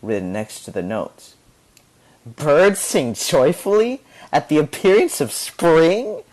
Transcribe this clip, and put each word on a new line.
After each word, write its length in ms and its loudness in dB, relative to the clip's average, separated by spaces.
written 300 -6
next 340 -10
to 60 -16
the 100 -8
notes. 540 -10
Birds 540 2
sing 340 -2
joyfully 880 0
at 180 -2
the 80 2
appearance 640 2
of 100 -4
spring? 920 0